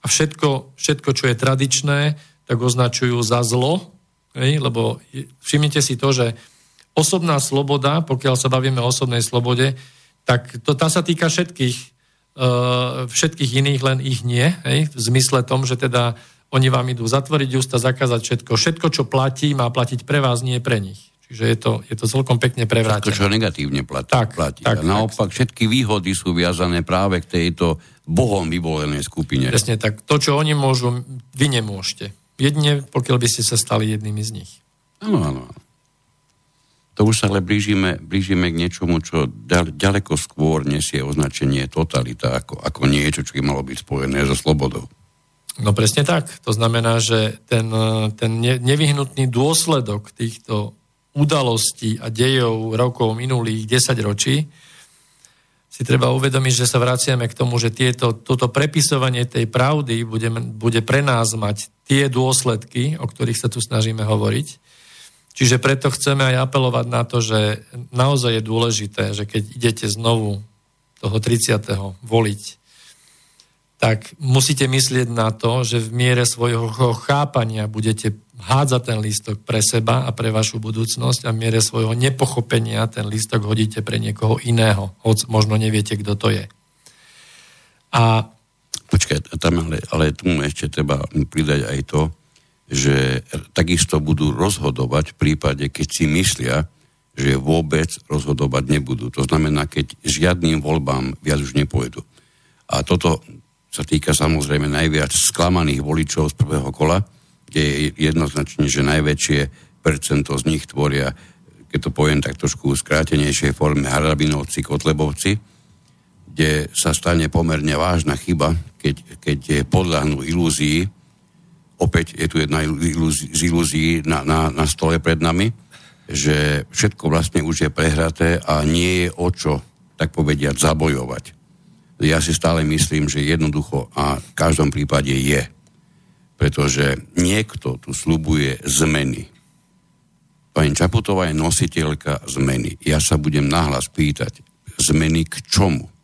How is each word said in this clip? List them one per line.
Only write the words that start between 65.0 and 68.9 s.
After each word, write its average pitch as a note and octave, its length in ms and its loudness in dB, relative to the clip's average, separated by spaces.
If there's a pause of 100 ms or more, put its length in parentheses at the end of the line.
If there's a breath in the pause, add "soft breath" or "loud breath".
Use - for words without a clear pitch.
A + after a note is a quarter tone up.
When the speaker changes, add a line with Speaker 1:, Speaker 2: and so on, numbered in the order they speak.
Speaker 1:
Čiže B2+ 240 4
preto C3+ 320 0
chceme C#3 400 0
aj C3 160 0
apelovať B2+ 400 0
na A#2+ 160 0
to, A#2+ 160 -2
že G#2+ 400 0 (320)
naozaj B2 480 2
je A2 80 -6
dôležité, A2 640 -2